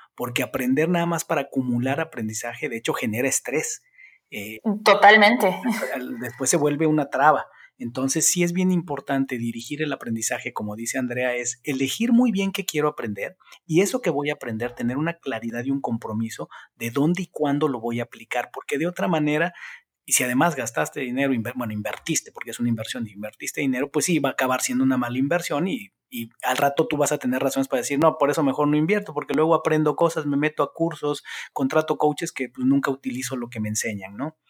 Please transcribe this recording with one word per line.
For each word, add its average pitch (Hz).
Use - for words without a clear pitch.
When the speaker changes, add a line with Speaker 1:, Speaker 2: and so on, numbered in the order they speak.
Speaker 1:
porque 123
aprender 131
nada 175
más 170
para 147
acumular 131
aprendizaje, 120
de 120
hecho, 143
genera 120
estrés. 131
Eh, 107
Speaker 2:
Totalmente. 208
Speaker 1:
al, 127
después 123
se 175
vuelve 147
una 151
traba. 139
Entonces, 262
sí 175
es 175
bien 185
importante 139
dirigir 117
el 147
aprendizaje, 117
como 107
dice 113
Andrea, 123
es 120
elegir 139
muy 240
bien 196
qué 190
quiero 151
aprender 110
y 165
eso 202
que -
voy 147
a -
aprender, 120
tener 123
una 160
claridad 117
y 135
un 139
compromiso 113
de 117
dónde 151
y 175
cuándo 147
lo 127
voy 117
a 120
aplicar, 117
porque -
de 160
otra 185
manera, 156
y -
si -
además 135
gastaste 147
dinero, 131
inver-, 120
bueno, 120
invertiste, -
porque -
es 113
una 120
inversión, 113
invertiste 107
dinero, 135
pues 151
sí, 170
va 139
a 127
acabar 127
siendo 131
una 131
mala 120
inversión 165
y, 117
y 117
al 123
rato 139
tú -
vas 143
a 147
tener 131
razones 135
para 131
decir, 139
"No, 156
por 143
eso 147
mejor 139
no 151
invierto, 185
porque 143
luego 160
aprendo 156
cosas, 160
me 143
meto 151
a 139
cursos, 151
contrato 151
coaches 151
que, 127
pues, 127
nunca 139
utilizo 127
lo 120
que 120
me 107
enseñan", 104
¿no? 139